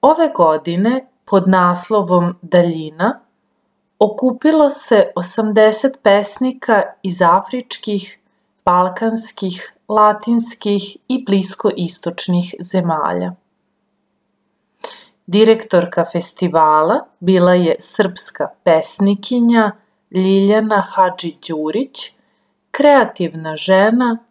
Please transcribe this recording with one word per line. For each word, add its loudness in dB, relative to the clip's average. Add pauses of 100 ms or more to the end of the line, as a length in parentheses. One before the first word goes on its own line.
Ove 2
godine, 0 (180)
pod 0
naslovom 0
Daljina, -2 (800)
okupilo 2
se 0
osamdeset 0
pesnika 0 (200)
iz -4
afričkih, -2 (460)
balkanskih, -2 (160)
latinskih 0 (120)
i -4
bliskoistočnih -4
zemalja. -4 (1800)
Direktorka 2
festivala 0 (140)
bila 4
je 2
srpska -4 (160)
pesnikinja 0 (380)
Ljiljana 2
Hadži -2 (120)
Đurić, -6 (720)
kreativna 0
žena 2 (120)